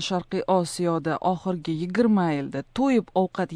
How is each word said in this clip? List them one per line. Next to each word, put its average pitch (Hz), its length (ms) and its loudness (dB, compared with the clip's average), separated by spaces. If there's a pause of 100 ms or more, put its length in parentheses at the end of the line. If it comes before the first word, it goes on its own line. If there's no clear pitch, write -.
Sharqiy 185 360 -4 (140)
Osiyoda 165 600 0 (140)
oxirgi 175 500 -4
yigirma 190 460 4 (100)
yilda 139 240 -4 (160)
to'yib 254 300 2 (140)
ovqat 185 340 -2